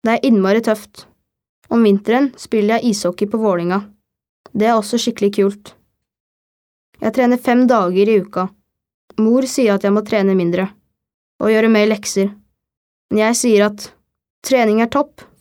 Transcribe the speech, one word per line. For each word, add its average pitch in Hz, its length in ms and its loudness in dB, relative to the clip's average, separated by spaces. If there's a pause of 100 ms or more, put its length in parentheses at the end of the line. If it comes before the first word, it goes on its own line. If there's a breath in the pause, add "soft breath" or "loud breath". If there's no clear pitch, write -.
Det 220 80 0
er 240 140 -2
innmari 208 340 2
tøft. - 460 -6 (640)
Om 233 80 4
vinteren 214 460 2 (100)
spiller 220 400 -2
jeg 240 140 -2
ishockey 202 380 -4
på 226 120 -4
Vålinga. 180 380 -2 (720)
Det 214 140 0
er 226 100 2
også 214 240 -2
skikkelig 202 320 -2
kult. 202 400 -4 (1300)
Jeg 220 140 -4
trener 247 260 0
fem 247 240 2
dager 202 420 2
i 220 140 2
uka. 185 240 -8 (720)
Mor 233 320 2
sier 220 240 0
at 196 80 -2
jeg 202 120 0
må 208 120 -2
trene 196 320 0
mindre, 180 300 -2 (760)
og 214 80 0
gjøre 220 200 2
mer 214 200 2
lekser. 202 400 -2 (800)
Men 214 160 0
jeg 233 160 0
sier 208 240 4
at 208 240 -8 (560)
trening 226 360 2
er 233 80 -2
topp - 360 -6 (140)